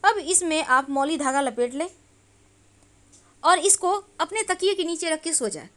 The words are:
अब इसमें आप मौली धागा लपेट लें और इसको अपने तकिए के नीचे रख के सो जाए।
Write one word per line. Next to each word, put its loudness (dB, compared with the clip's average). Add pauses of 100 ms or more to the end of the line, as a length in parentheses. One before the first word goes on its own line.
अब 4
इसमें 0
आप 2
मौली 0
धागा 0
लपेट -2
लें -6 (1500)
और 6
इसको 0 (160)
अपने -4
तकिए 0
के -2
नीचे -4
रख -2
के -8
सो -2
जाए। -10